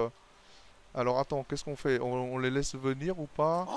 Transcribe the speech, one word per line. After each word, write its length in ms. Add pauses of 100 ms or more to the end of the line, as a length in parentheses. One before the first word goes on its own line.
(960)
Alors 240
attends, 240
qu'est-ce 200
qu'on 120
fait ? 240
On, 340
on 60
les 100
laisse 240
venir 460
ou 80
pas ? 480